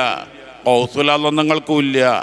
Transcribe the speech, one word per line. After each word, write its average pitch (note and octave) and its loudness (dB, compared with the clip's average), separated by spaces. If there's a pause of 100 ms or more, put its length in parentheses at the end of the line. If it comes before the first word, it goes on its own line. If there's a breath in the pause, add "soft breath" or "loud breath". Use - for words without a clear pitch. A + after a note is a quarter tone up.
(680)
ഗൗസുൽ B2+ 0
ആലം D3+ 0
തങ്ങൾക്കുമില്ല D3+ 0 (220)